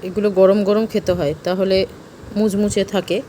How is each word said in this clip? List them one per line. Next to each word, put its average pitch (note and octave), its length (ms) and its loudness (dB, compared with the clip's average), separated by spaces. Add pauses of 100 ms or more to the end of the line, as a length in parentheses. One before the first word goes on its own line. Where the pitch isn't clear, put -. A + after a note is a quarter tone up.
এগুলো G3 280 -2
গরম F#3+ 340 4
গরম G#3 220 2
খেতে G3+ 260 -2
হয়, D#3 220 0 (100)
তাহলে F#3+ 420 0 (500)
মুচমুচে G3+ 480 0
থাকে। G3 440 -4